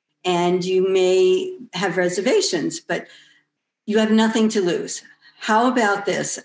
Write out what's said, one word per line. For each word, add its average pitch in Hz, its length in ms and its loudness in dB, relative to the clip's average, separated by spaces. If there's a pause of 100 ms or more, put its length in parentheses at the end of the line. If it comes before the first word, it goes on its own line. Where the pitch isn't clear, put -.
(240)
and 180 400 0
you 185 240 0
may 185 680 2 (160)
have 180 240 -2
reservations, 180 800 0
but - 280 -8 (760)
you 214 120 -2
have 220 140 2
nothing 220 380 2
to 214 120 0
lose. 170 400 -4 (380)
How 226 320 2
about 202 340 0
this? 151 400 -4